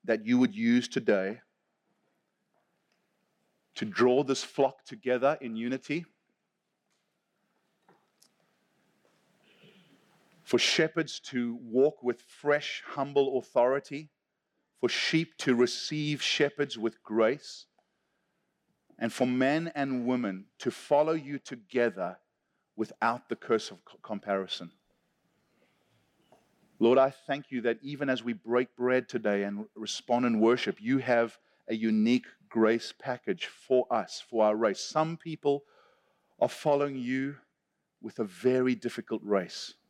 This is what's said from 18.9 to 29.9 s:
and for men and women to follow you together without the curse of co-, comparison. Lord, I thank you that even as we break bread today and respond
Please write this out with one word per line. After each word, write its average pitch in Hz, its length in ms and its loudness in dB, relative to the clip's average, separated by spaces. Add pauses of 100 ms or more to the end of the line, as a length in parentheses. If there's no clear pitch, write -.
and 113 160 -4
for 127 140 0
men 139 480 0
and 131 320 -2
women 107 380 -4 (120)
to - 140 -4
follow 151 420 0
you 143 240 -6
together 107 840 -4 (560)
without 117 540 -4
the 117 60 -4
curse - 340 -2
of 92 160 -20
co-, - 140 -20
comparison. 98 760 -6 (2000)
Lord, 117 180 6
I 135 140 6
thank 143 400 -8
you 127 100 -4
that 113 220 0
even 139 260 -6
as 127 140 -2
we 120 100 -4
break 120 420 -2
bread 127 320 0
today 104 360 0
and 101 320 -6
respond 120 500 -2